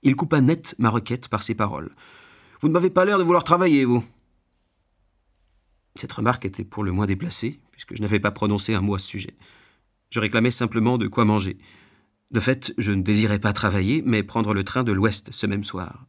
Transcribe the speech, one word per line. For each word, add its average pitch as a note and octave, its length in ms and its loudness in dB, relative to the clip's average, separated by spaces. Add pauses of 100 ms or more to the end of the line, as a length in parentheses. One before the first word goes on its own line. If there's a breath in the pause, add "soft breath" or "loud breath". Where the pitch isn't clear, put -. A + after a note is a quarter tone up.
Il C3+ 140 4
coupa D3+ 240 2
net D#3 380 2
ma A2+ 120 4
requête A#2 380 -4
par G#2+ 140 -4
ces A#2 120 -4
paroles. G2 400 -4 (640 loud breath)
Vous D3 80 2
ne D#3+ 40 2
m'avez F3+ 180 4
pas F#3 140 4
l'air G3+ 140 2
de F#3 60 2
vouloir E3+ 200 4
travailler, E3 400 4
vous. A#2+ 200 4 (1900)
Cette - 180 -12
remarque A#2 320 -2
était G2 200 -6
pour G#2 200 -8
le F#2 80 -2
moins G2+ 140 0
déplacée, A2 540 -4 (100)
puisque - 260 -16
je G#2+ 60 -6
n'avais G#2 180 0
pas G#2 100 0
prononcé G#2 440 -2
un G2 60 0
mot G2+ 140 0
à F#2 40 -2
ce F#2+ 80 -8
sujet. - 300 -12 (760 soft breath)
Je A2+ 100 -2
réclamais A#2 300 2
simplement A#2+ 480 0
de G#2+ 80 -2
quoi A2+ 180 0
manger. G#2 340 0 (720 soft breath)
De A2+ 100 0
fait, - 380 -2
je G#2+ 140 0
ne G2 100 0
désirais G#2 360 2
pas G2+ 140 0
travailler, G#2 520 0
mais A2+ 180 2
prendre G#2 320 -2
le G2 100 0
train C3 200 -4
de A2+ 80 0
l'Ouest G2 400 0
ce - 140 -6
même G2+ 180 -4
soir. - 440 -12